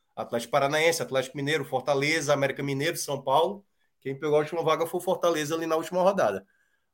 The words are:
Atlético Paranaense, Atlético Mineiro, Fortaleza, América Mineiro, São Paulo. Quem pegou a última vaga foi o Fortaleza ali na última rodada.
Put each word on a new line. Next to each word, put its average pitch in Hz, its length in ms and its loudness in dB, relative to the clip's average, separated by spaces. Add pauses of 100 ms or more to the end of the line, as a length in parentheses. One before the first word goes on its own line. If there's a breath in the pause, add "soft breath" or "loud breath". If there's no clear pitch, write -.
(160)
Atlético 117 360 -6
Paranaense, 151 500 2
Atlético 127 340 -2
Mineiro, 143 300 -2
Fortaleza, 143 680 0
América 139 260 -2
Mineiro, 143 360 -2
São 139 220 -6
Paulo. 165 460 2 (340)
Quem 135 140 -8
pegou 147 220 0
a 151 60 6
última 170 200 -4
vaga 156 240 0
foi 175 140 -6
o 175 40 -8
Fortaleza 165 520 0
ali 165 100 -4
na 160 100 0
última 175 280 -2
rodada. 139 420 2 (480)